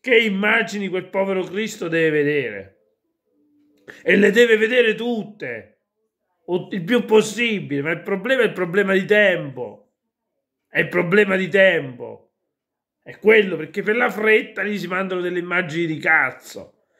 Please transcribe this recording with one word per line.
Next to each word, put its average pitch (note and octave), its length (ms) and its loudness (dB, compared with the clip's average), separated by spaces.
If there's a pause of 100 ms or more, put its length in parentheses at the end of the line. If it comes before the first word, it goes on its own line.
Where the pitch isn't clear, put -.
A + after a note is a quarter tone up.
che B3 160 2
immagini G#3 720 0
quel F#3 220 -6
povero F#3+ 340 -2
Cristo F#3+ 440 -8
deve E3 220 2
vedere. C#3 640 -2 (1300)
E F3+ 120 2
le G3+ 160 6
deve A3+ 260 6
vedere A3+ 380 2
tutte, E3 840 -8 (640)
o F3 260 -4
il F#3 120 -6
più A#3+ 220 0
possibile, G#3+ 760 0
ma D3+ 100 -2
il E3 100 -6
problema A3 400 -2
è A3 40 4
il E3+ 80 -4
problema F#3 400 0
di F#3+ 120 0
tempo. D#3+ 880 0 (720)
È - 120 -2
il E3+ 100 0
problema F#3+ 460 2
di F#3+ 120 -2
tempo. C#3+ 840 0 (680)
È - 180 -20
quello, G#3 380 4
perché D#3 260 -8
per G#3 120 -2
la B3 140 0
fretta G#3+ 540 0
gli G#3 140 -4
si F3 100 -8
mandano F#3 340 -4
delle F3+ 180 -4
immagini F3 460 -4
di D#3 140 -6
cazzo. C#3+ 880 -4 (140)